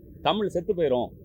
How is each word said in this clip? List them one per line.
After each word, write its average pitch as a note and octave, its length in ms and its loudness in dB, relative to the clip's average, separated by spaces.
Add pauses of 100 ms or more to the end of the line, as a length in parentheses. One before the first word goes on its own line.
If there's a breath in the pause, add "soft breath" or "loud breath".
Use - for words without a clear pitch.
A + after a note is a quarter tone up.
(220)
தமிழ் G3+ 260 2
செத்து F3+ 260 0
போயிரும், B2+ 360 2 (160)